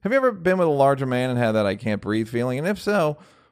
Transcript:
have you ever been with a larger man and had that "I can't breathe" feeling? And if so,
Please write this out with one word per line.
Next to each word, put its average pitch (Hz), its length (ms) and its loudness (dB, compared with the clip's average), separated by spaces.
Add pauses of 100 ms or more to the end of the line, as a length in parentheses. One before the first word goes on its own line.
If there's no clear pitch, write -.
have 202 100 -2
you 269 40 2
ever 254 160 2
been 185 260 0
with 170 100 2
a - 20 2
larger 139 360 2
man 127 240 -2
and 123 80 -2
had 113 140 2
that 107 140 2
"I 95 100 0
can't 107 260 -4
breathe" 110 260 -2
feeling? 123 300 -4
And 160 100 -4
if 208 100 -4
so, 165 380 0 (360)